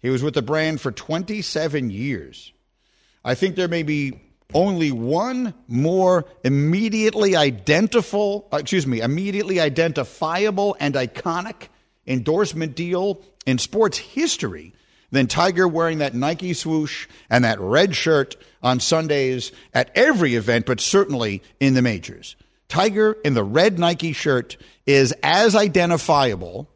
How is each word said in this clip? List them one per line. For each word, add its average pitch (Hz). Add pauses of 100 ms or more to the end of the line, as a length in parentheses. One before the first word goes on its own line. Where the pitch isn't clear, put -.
He 123
was 131
with 147
the 143
brand 156
for 135
twenty-seven 156
years. 98 (720)
I 127
think 190
there 185
may 165
be 147 (320)
only 170
one 175 (140)
more 175 (200)
immediately 202
identifiable, 196
uh, 147
excuse 151
me, 117
immediately 190
identifiable 165
and 143
iconic 170 (380)
endorsement 156
deal 180 (240)
in 131
sports 214
history 92 (400)
than 131
Tiger 180
wearing 165
that 139
Nike 156
swoosh 156 (240)
and 123
that 110
red 143
shirt 147 (280)
on 127
Sundays 143 (200)
at 127
every 196
event, 117
but 123
certainly 123 (180)
in 135
the 127
majors. - (340)
Tiger 214
in 143
the 110
red 170
Nike 170
shirt 127 (300)
is 135 (100)
as 185
identifiable 147